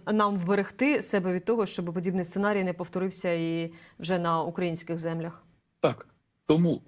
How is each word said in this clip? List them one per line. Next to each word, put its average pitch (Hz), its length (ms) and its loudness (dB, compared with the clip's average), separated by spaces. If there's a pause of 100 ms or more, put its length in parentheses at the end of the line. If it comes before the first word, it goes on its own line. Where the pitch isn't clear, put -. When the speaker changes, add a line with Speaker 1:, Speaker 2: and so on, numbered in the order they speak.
Speaker 1:
нам 208 300 2
вберегти 202 680 0
себе 185 320 0
від 180 120 -4
того, 226 200 2
щоб 175 280 -6
подібний 180 320 -2
сценарій 202 380 0
не 180 100 -2
повторився 180 600 -2
і 165 400 -2 (260)
вже 175 200 0
на 165 240 2
українських 170 540 -2
землях? 165 460 -6 (380)
Speaker 2:
Так. 131 260 0 (380)
Тому 160 420 4